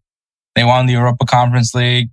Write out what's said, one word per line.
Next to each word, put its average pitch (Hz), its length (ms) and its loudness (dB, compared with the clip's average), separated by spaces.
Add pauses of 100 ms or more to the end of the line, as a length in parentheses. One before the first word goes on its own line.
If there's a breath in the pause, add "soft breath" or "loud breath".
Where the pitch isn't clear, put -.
(560)
they 117 80 0
won 127 220 2
the 127 80 0
Europa 123 320 0
Conference 123 480 0
League. 123 400 -2